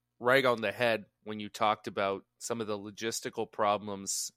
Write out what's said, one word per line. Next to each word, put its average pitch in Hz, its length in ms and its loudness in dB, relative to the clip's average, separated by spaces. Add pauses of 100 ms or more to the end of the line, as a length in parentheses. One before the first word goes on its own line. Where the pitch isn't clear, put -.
(180)
right 123 260 4
on 120 160 4
the 101 120 0
head 113 320 2 (200)
when 107 160 -8
you 104 80 -8
talked 107 380 0
about 98 380 -2 (140)
some 117 220 -6
of 110 60 -6
the 104 120 -4
logistical 110 720 -6
problems, 101 880 -2